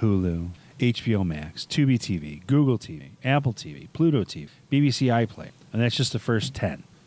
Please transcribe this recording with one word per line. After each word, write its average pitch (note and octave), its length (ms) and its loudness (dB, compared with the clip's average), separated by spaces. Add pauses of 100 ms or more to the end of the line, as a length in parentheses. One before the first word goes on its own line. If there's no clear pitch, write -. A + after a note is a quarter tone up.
Hulu, F2+ 500 2 (300)
H A#2+ 240 0
B A#2 120 2
O F#2+ 80 0
Max, D#2+ 400 -6
Tubi C3+ 360 2
T - 160 -4
V, D2 300 -8
Google C3+ 320 4
T - 200 -12
V, C#2 120 -18 (140)
Apple C3+ 280 2
T - 200 -12
V, - 200 -16
Pluto D#3 320 2
T D#2 200 -12
V, C#2+ 60 -18 (200)
B C#3+ 100 4
B D3 100 6
C C3 160 0
iPlayer. A#2 440 0 (220)
And A2+ 100 0
that's A#2+ 140 2
just B2+ 160 0
the A#2 60 -2
first A2+ 360 -2
ten. - 300 -6 (220)